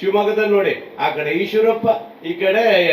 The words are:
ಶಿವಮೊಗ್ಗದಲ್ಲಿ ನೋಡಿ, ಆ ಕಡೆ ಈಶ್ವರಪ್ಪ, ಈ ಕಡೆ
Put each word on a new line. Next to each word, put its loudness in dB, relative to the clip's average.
ಶಿವಮೊಗ್ಗದಲ್ಲಿ 0
ನೋಡಿ, 0
ಆ -2
ಕಡೆ -4
ಈಶ್ವರಪ್ಪ, 0
ಈ -6
ಕಡೆ 2